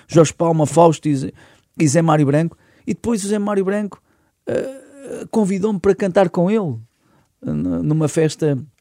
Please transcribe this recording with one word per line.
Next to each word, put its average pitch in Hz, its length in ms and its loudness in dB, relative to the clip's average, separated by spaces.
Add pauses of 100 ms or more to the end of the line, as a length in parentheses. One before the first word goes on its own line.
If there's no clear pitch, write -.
Jorge - 260 4
Palma, 165 320 2
Fausto 160 420 4
e 147 80 2
Zé, 135 160 -6 (480)
e 160 80 4
Zé 151 140 2
Mário 151 240 2
Branco. 151 320 0 (300)
E 226 80 -4
depois 214 280 -4
o 196 40 -8
Zé 208 100 -2
Mário 202 280 -2
Branco, 202 360 -4 (460)
eh, 269 340 -6 (480)
convidou-me 202 500 -2
para 196 140 2
cantar 190 380 0
com 175 180 0
ele, 185 280 -2 (680)
n-, 165 380 -4
numa 151 240 0
festa 151 500 0 (240)